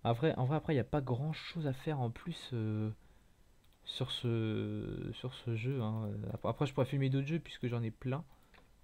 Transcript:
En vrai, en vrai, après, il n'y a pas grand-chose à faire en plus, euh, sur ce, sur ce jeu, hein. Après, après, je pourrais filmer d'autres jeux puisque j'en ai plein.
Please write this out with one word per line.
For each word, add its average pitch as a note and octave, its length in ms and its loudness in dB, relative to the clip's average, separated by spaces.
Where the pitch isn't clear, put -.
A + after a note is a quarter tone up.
En A#2 120 4
vrai, D3 220 4
en B2+ 100 4
vrai, D3+ 100 4
après, D#3 160 0
il D3 40 6
n'y B2 40 6
a G#2 40 2
pas D3+ 180 0
grand-chose D3 640 -2
à C3+ 80 2
faire D3 260 -2
en A#2 100 2
plus, - 440 -8
euh, G#2+ 360 2
sur - 260 -4
ce, G#2+ 1000 0
sur B2 220 -6
ce A#2 200 -2
jeu, B2+ 280 0
hein. A2 280 0
Après, - 160 -2
après, - 180 2
je C3+ 60 -4
pourrais C3 140 4
filmer C3+ 240 2
d'autres C3+ 180 2
jeux E3 100 0
puisque - 300 -6
j'en A#2 140 0
ai A2+ 80 0
plein. C3 340 -4